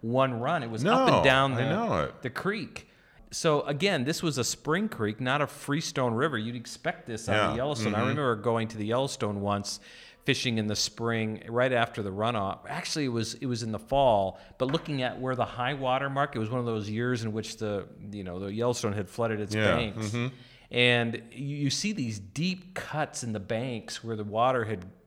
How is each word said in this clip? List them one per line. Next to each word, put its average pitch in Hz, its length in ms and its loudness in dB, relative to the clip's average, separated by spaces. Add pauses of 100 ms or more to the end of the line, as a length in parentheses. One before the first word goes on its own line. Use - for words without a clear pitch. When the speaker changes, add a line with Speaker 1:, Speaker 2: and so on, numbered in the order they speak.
Speaker 1:
one 123 400 2
run. 151 200 0
It 117 80 -6
was 113 160 -4
up 254 220 6
and 127 100 8
Speaker 2:
No, 85 60 6
Speaker 1:
down 135 300 6
Speaker 2:
I - 100 0
Speaker 1:
the, 131 60 2
Speaker 2:
know 175 340 2
it. - 180 -6
Speaker 1:
the 127 80 -4
creek. - 580 -6 (440)
So 151 320 4
again, 147 420 2
this 156 180 -2
was 151 160 0
a 120 40 2
spring 170 460 0
creek, 107 300 -2
not 131 220 2
a 139 60 0
freestone 143 680 -2
river. 135 220 0
You'd 113 180 -4
expect - 520 -8
this 110 220 -8
out 104 60 4
of 101 160 4
Speaker 2:
Yeah. 69 60 -2
Speaker 1:
Yellowstone. 120 380 0
I 107 40 2
Speaker 2:
Mm-hmm. 123 100 2
Speaker 1:
remember 135 260 2
going 113 340 0
to 113 80 -10
the 107 80 -2
Yellowstone 110 560 0
once, 101 380 -2 (460)
fishing 123 320 2
in 107 100 0
the 107 80 0
spring 113 720 -2
right 120 240 2
after 117 320 0
the 98 80 -4
runoff. 104 560 -2
Actually, 160 380 -4
it 131 40 -2
was, 117 260 -2
it - 100 -8
was 123 180 -2
in 110 80 -4
the 104 80 -4
fall, 110 600 4 (180)
but 127 140 0
looking 151 320 -2
at 117 160 -4
where 131 160 -2
the 120 100 0
high 123 300 -4
water 131 340 0
mark, 139 260 0
it 120 40 -2
was 110 100 -2
one 127 100 -2
of 120 60 -2
those 107 240 -2
years 117 340 0
in 110 80 -2
which 107 260 -6
the, 104 280 -2 (260)
you 101 120 -8
know, 90 160 -8
the 98 120 -6
Yellowstone 117 420 0
had 98 160 -2
flooded 113 300 -2
its 104 160 -4
Speaker 2:
Yeah. 104 200 4
Speaker 1:
banks. 107 320 -2
Speaker 2:
Mm-hmm. 120 200 -2 (440)
Speaker 1:
And 120 500 4 (100)
you, 143 260 -8
you 143 120 2
see 208 240 -2
these 117 260 -4
deep 160 560 -4
cuts - 480 -6
in 117 100 -4
the 104 60 -2
banks 113 640 -6
where 113 120 -4
the 107 80 -6
water 113 420 2
had 101 200 -4 (220)